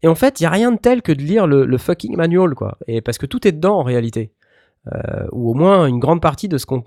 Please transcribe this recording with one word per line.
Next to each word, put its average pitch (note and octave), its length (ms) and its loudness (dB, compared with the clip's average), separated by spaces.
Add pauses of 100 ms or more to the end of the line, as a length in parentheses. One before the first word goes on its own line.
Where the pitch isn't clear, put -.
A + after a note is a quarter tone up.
Et D#3+ 60 4
en E3 60 4
fait, C4+ 260 0
il E3 40 0
y - 20 2
a D#3 40 0
rien A3+ 220 2
de A3 60 0
tel A#3+ 220 2
que E3 120 -2
de C#3 100 -2
lire F#3 240 2
le, C#3 180 4
le B2+ 140 0
fucking - 380 -4
manual, E3+ 380 2
quoi. G#2 220 -8 (100)
Et A2+ 140 -4
parce A#2 160 -6
que - 100 -8
tout A3 220 -2
est F3+ 40 4
dedans, F#3 260 0
en D#3 40 0
réalité. A#2 500 -4 (600)
Euh, - 400 -6
ou A#2 180 -2
au A2+ 40 0
moins F3 320 4
une B2 120 0
grande D3+ 220 0
partie E3 280 -2
de D#3 100 -2
ce - 80 -8
qu'on B2+ 200 -4